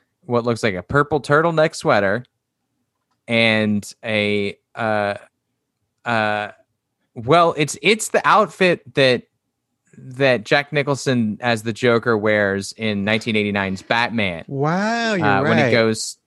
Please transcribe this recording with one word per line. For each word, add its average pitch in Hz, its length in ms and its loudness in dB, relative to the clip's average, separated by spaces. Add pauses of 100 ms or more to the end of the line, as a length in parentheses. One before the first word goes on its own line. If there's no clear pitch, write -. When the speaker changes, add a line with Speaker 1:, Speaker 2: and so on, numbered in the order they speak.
(240)
Speaker 1:
what 120 200 -2
looks 117 180 -2
like 107 120 0
a 90 80 -6
purple 143 380 0
turtleneck 160 540 2
sweater 110 500 0 (1040)
and 110 640 0 (120)
a, 104 540 -2 (160)
uh, 107 400 -2 (920)
uh, 107 480 -2 (640)
well, 156 420 2
it's, 147 260 -4
it's 220 260 0
the - 180 0
outfit 175 680 0
that, 131 300 2 (760)
that 131 460 0
Jack 143 300 0
Nicholson 127 640 -2
as 117 220 -2
the 113 100 -4
Joker 117 460 2
wears 101 540 0
in 107 300 -4
nineteen 110 320 -2
eighty-nine's 101 460 -2
Batman. 110 640 -2
Speaker 2:
Wow, 202 680 -2
you're 175 120 0
Speaker 1:
Uh, 98 160 2
when 165 140 2
he 151 80 2
Speaker 2:
right. 123 60 2
Speaker 1:
goes 113 560 0